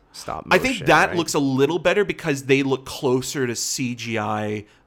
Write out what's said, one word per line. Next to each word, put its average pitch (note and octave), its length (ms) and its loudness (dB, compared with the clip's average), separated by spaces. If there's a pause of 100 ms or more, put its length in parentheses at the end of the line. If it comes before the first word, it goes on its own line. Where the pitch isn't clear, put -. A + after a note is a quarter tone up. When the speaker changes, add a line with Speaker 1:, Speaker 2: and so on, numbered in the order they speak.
(120)
Speaker 1:
stop - 380 -10
Speaker 2:
I F3+ 80 6
think C4 180 -2
Speaker 1:
motion, D3+ 100 -8
Speaker 2:
that D#3+ 220 6
Speaker 1:
right? E3 100 -4
Speaker 2:
looks D#3+ 160 -2
a E3 40 0
little C#3 400 2
better F#3 260 2
because D3+ 400 -4
they C3+ 180 4
look C3+ 240 -2
closer B2+ 600 0
to A#2 100 -2
C B2 380 -4
G A2+ 240 -6
I G#2+ 460 -4 (220)